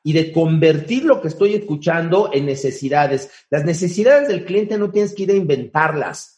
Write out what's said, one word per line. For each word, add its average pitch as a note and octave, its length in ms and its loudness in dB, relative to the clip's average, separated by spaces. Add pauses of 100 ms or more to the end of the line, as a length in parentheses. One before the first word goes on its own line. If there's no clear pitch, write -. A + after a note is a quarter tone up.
y D3+ 100 -2
de D#3+ 200 0
convertir D#3+ 720 2
lo C#4+ 160 4
que D#3+ 80 -6
estoy G3+ 260 0
escuchando E3 800 0
en C#3 140 0
necesidades. C3+ 840 -2 (200)
Las C#3+ 140 0
necesidades G#3 640 2
del F3+ 160 -4
cliente G#3 340 -2
no G3+ 120 -2
tienes G3+ 240 -2
que G3 100 -8
ir F#3 60 0
a G3+ 60 4
inventarlas. D3+ 1000 -2